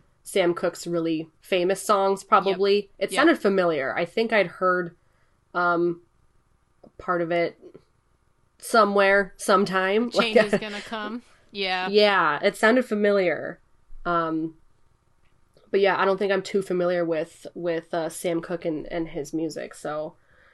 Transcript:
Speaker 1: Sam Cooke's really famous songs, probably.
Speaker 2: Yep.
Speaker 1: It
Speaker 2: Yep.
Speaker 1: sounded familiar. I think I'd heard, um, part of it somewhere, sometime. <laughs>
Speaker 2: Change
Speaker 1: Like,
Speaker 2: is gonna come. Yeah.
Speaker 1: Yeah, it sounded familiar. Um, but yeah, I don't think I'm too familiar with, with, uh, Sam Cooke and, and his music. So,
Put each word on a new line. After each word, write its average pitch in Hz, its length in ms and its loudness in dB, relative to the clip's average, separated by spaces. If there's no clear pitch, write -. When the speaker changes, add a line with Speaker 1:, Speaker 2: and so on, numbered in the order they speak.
Speaker 1:
Sam 175 300 0
Cooke's 175 340 -4
really 165 420 -4
famous 185 400 0
songs, 196 420 0
probably. 196 520 2
Speaker 2:
Yep. 208 140 -2
Speaker 1:
It 202 120 -2
Speaker 2:
Yep. 190 80 0
Speaker 1:
sounded 311 200 4
familiar. 170 580 0
I 175 80 -2
think 226 260 -2
I'd 202 160 2
heard, 180 480 -2
um, 175 460 0
part 175 240 -2
of 165 80 -4
it 170 280 -2
somewhere, 202 800 2
sometime. 196 760 0
<laughs> - 0 -
Speaker 2:
Change 220 260 2
Speaker 1:
Like, 208 160 4
Speaker 2:
is 202 60 0
gonna 208 220 -8
come. 220 420 -10
Yeah. 185 380 -4
Speaker 1:
Yeah, 196 540 4
it 196 120 2
sounded 240 300 4
familiar. 202 720 0
Um, 160 480 -2
but 202 80 2
yeah, 190 200 4
I 185 60 2
don't 190 120 2
think 196 140 -2
I'm 190 120 0
too 196 180 -2
familiar 180 420 0
with, 165 520 -6
with, 170 380 -6
uh, 160 160 -4
Sam 170 320 -4
Cooke 170 240 -8
and, 156 260 -4
and 165 160 -6
his 151 260 -10
music. 160 400 -6
So, 156 420 -10